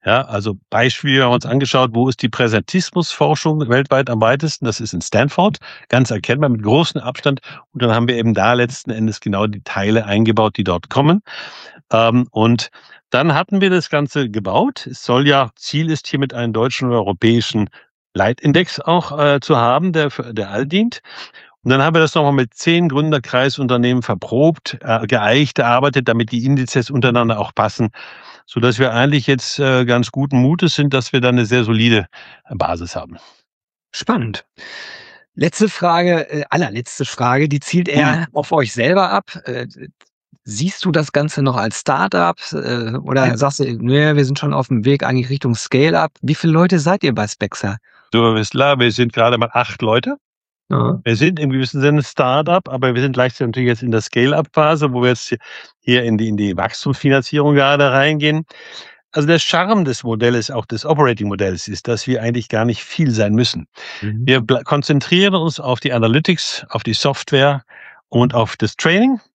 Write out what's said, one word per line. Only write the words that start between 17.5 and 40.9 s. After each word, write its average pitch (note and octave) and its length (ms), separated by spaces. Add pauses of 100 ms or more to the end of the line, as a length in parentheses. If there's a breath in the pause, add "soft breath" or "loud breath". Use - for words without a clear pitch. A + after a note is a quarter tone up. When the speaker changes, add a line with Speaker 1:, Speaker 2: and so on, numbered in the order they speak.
Speaker 1:
Leitindex C#3 640
auch, E3 400
äh, C#3+ 220
zu D3+ 160
haben, C3+ 360
der D3+ 200
für, A#2+ 200
der G#2 180
all A2 140
dient. G3+ 360 (640 loud breath)
Und B2 80
dann C3+ 100
haben D#3+ 120
wir E3 60
das D#3 140
nochmal C#3+ 180
mit C3 220
zehn E3+ 340
Gründerkreisunternehmen B2+ 1160
verprobt, C3 760
äh, A2+ 280
geeicht, A#2+ 500
erarbeitet, B2+ 500
damit A#2 220
die A#2+ 160
Indizes C3 420
untereinander A#2+ 520
auch G2 120
passen, G#2+ 380 (560 loud breath)
sodass A#2 320
wir B2 160
eigentlich C3+ 320
jetzt, - 320
äh, C3 260
ganz A#2+ 280
guten C3+ 260
Mutes D#3 380
sind, D3 180
dass B2+ 180
wir C3 80
da B2 100
eine B2 160
sehr A#2+ 180
solide A2 420 (420 loud breath)
Basis F2 460
haben. - 220 (760 soft breath)
Speaker 2:
Spannend. A#2+ 560 (880 loud breath)
Letzte G3 340
Frage, F3 600
äh, D3 180
allerletzte B2 560
Frage, C3 440
die C#3+ 100
zielt F3 300
eher D3+ 320
Speaker 1:
Hm. D#3+ 120
Speaker 2:
auf D3 200
euch C3+ 200
selber F3+ 380
ab. G3+ 140 (200)
Äh, B2 220 (800)
siehst B2 420
du F3+ 40